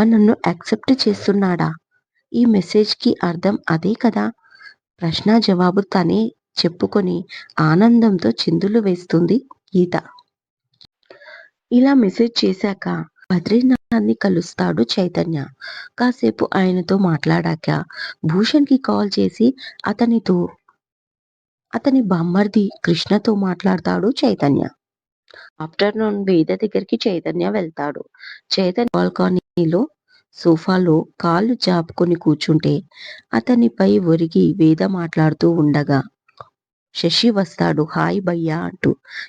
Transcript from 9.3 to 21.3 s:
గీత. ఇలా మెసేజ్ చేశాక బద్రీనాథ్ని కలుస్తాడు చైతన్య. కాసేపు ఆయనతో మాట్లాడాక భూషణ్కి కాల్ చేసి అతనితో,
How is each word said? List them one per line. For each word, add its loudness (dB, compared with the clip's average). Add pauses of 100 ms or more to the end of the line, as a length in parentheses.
గీత. 0 (1800)
ఇలా 4
మెసేజ్ 2
చేశాక -2 (380)
బద్రీనాథ్ని 0
కలుస్తాడు -2
చైతన్య. -2 (580)
కాసేపు 0 (100)
ఆయనతో 0
మాట్లాడాక 0 (540)
భూషణ్కి 2
కాల్ -2
చేసి 0 (400)
అతనితో, 0 (1400)